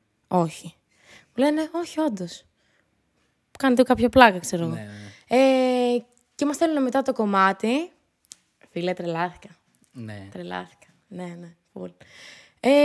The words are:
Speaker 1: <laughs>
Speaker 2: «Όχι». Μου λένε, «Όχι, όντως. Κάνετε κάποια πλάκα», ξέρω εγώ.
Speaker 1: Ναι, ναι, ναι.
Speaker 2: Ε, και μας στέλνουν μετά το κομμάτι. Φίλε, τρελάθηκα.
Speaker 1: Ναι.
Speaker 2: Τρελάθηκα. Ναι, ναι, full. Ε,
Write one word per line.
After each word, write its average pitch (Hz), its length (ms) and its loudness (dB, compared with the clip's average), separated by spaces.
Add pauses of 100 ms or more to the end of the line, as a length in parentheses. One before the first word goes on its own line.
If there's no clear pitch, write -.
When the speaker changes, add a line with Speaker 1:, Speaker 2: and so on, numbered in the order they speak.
Speaker 1:
<laughs> - 220 -20
Speaker 2:
«Όχι». 170 460 -2 (600)
Μου 247 80 2
λένε, 302 280 0
«Όχι, 330 280 -6
όντως. 196 440 -6 (1120)
Κάνετε 254 240 4
κάποια 240 260 2
πλάκα», 220 300 6
ξέρω 170 260 -4
εγώ. 165 100 -4
Speaker 1:
Ναι, 110 60 -8
ναι, 104 60 -14
ναι. 104 500 -6 (580)
Speaker 2:
Ε, 240 80 -2 (320)
και - 100 -4
μας 294 100 0
στέλνουν 311 280 0
μετά 262 200 0
το 269 100 -2
κομμάτι. 214 800 0 (800)
Φίλε, 175 220 -4
τρελάθηκα. 175 560 -6 (440)
Speaker 1:
Ναι. 107 400 -14
Speaker 2:
Τρελάθηκα. 180 540 -12 (220)
Ναι, 180 320 -12
ναι, 170 140 -20 (200)
full. 180 160 -12 (720)
Ε, 247 100 2 (140)